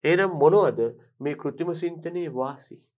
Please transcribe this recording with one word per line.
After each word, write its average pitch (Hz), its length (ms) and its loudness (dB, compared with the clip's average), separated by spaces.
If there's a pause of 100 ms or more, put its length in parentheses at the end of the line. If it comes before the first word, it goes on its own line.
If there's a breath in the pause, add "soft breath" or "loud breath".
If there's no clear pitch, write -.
එහෙනම් 180 300 2
මොනවද 151 460 4 (360 soft breath)
මේ 147 200 -6
කෘත්‍රිම 165 380 -6
සිංචනයේ 170 560 -6
වාසි? 135 480 -8 (200)